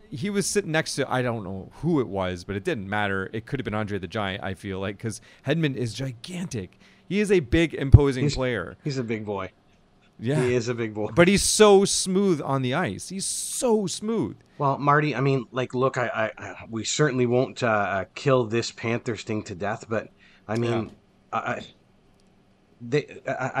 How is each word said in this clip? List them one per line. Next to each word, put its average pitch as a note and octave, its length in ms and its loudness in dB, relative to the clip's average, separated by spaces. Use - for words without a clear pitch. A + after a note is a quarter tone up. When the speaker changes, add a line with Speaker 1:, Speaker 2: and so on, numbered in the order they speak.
Speaker 1:
he D3+ 200 -4
was G3+ 160 0
sitting G3 240 0
next D#3 240 0
to, C#3 180 -2
I B2+ 100 2
don't A#2 200 -2
know F#2+ 300 -10
who D#3+ 160 2
it A#2+ 80 2
was, F#2 380 -2
but G2 100 -6
it G2 80 -4
didn't A2+ 260 -4
matter. G2 440 0
It A2 140 -8
could C#3 120 -4
have B2+ 60 -4
been G#2 100 -4
Andre G#2 240 -2
the F2+ 80 -8
Giant, F#2+ 380 -4
I F#2+ 100 -4
feel G2 240 -8
like, G2 180 -4
'cause - 240 -8
Hedman D3+ 300 0
is B2 180 -4
gigantic. C3+ 840 -8
He F#3 100 0
is G#3 140 2
a F#3 80 6
big, D#3+ 340 2
imposing C#3 520 4
Speaker 2:
He's, C#3 100 -2
Speaker 1:
player. B2 480 -4
Speaker 2:
he's C#3 120 -4
a C3+ 60 -2
big A2 240 -4
boy. F#2+ 240 -4
Speaker 1:
Yeah. B2+ 200 0
Speaker 2:
He B2 140 2
is A#2 140 0
a B2 60 -2
big A2+ 200 -4
boy. G#2+ 220 -2
Speaker 1:
But F3 100 8
he's G3 160 6
so G3+ 420 8
smooth F#3 560 2
on C3+ 220 0
the B2+ 120 0
ice. C#3+ 340 -4
He's F#3+ 180 -8
so A3 640 0
smooth. G#3 480 -4
Speaker 2:
Well, C#3 220 0
Marty, C#3+ 380 4
I A#2 40 0
mean, C3+ 300 2
like, B2 240 -4
look, B2+ 240 2
I, B2 80 0
I, - 80 -14
I, G2 80 -12
we A2 140 -6
certainly B2+ 420 2
won't, A#2+ 380 2
uh, - 20 2
uh, G2 380 2
kill C3 320 4
this A2+ 240 -2
Panthers A#2 540 -4
thing G#2+ 180 -4
to G2 140 -10
death, G2+ 320 -6
but, G#2+ 220 -2
I G#2+ 120 -2
mean, A#2 260 0
Speaker 1:
Yeah. F2+ 60 -12
Speaker 2:
I, A2 60 0
I, A#2+ 280 -6
they, A#2+ 460 -4
I, C3 240 -4